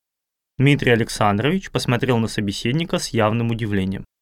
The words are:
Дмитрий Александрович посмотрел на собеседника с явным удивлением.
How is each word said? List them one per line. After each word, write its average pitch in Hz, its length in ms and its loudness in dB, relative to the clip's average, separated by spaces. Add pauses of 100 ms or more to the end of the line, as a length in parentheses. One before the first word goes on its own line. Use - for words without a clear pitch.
(580)
Дмитрий 139 340 4
Александрович 113 800 0
посмотрел 123 460 0
на 113 100 0
собеседника 110 720 -2
с - 100 -8
явным 117 420 0
удивлением. 101 520 -2 (180)